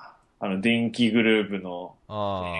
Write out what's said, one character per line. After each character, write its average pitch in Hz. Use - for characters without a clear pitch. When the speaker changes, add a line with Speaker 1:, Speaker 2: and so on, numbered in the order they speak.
Speaker 1:
あ 104
の、 95
電 117
気 117
グ 117
ル 107
ー 98
ヴ 92
の 90
Speaker 2:
あ 101
ー。 87